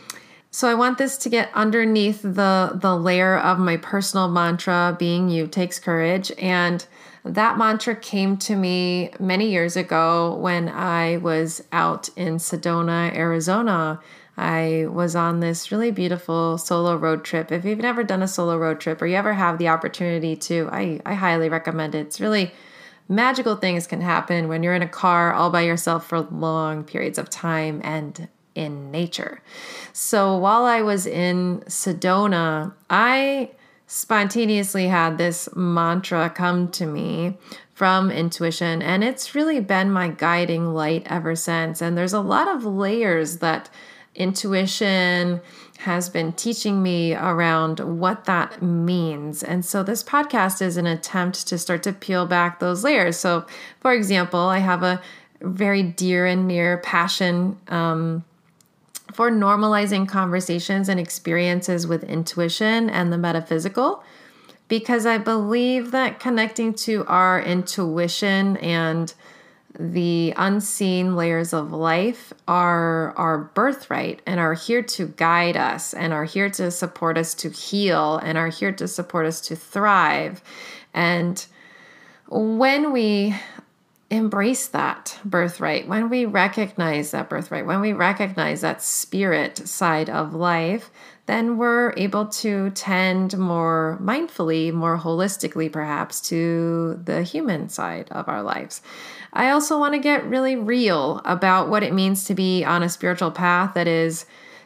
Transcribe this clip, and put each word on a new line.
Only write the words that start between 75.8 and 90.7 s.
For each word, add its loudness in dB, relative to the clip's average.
and -2
are -2
here -2
to -2
support -2
us -2
to -8
heal 0
and -2
are 0
here -2
to -6
support -4
us -4
to -8
thrive. 0
And 0
when 2
we 2
embrace 0
that -4
birthright, 0
when -2
we 0
recognize 0
that -4
birthright, -6
when 0
we 0
recognize 0
that -2
spirit 0
side 0
of -4
life, 0